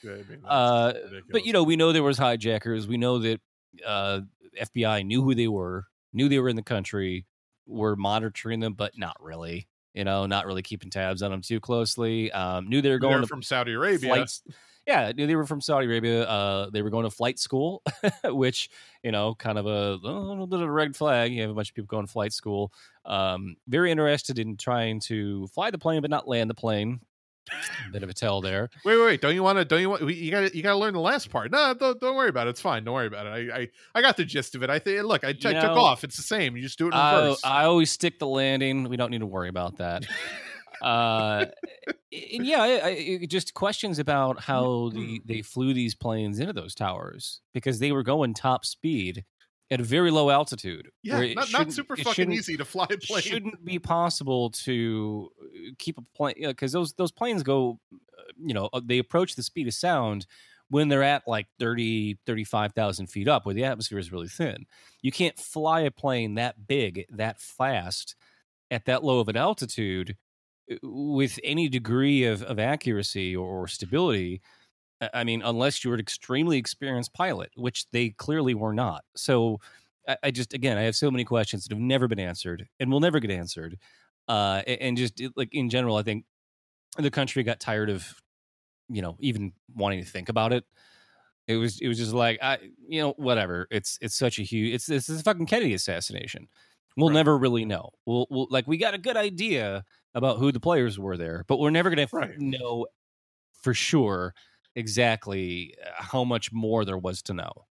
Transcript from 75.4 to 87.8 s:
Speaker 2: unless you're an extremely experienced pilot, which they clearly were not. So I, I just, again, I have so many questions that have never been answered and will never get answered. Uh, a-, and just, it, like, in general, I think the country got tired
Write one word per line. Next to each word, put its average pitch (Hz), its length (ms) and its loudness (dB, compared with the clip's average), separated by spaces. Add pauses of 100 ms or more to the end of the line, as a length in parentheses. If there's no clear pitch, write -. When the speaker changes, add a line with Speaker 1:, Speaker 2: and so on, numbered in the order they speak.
Speaker 2:
unless 120 420 0
you're 120 100 0
an 113 60 -2
extremely 139 580 0
experienced 123 560 -6
pilot, 170 420 -4
which 123 340 -6
they 120 200 2
clearly 143 440 0
were 107 200 -2
not. 104 300 -2 (120)
So 117 440 2 (460)
I, 131 180 0
I 143 60 2
just, 123 240 -4
again, 123 240 0
I 107 40 2
have 113 140 2
so 147 140 2
many 127 140 0
questions 107 400 0
that - 100 -8
have 107 80 -4
never 127 260 4
been 110 120 0
answered 87 480 -8 (120)
and 127 100 0
will 139 100 4
never 156 200 4
get 110 100 -4
answered. 87 480 -8 (500)
Uh, 101 380 2
a-, 127 160 -4
and 123 140 0
just, 120 240 -2
it, 123 160 -8
like, 123 180 -4
in 131 160 -2
general, 120 260 2
I 107 60 2
think 107 220 -4 (760)
the 143 120 2
country 135 320 0
got 113 180 -2
tired 107 300 -2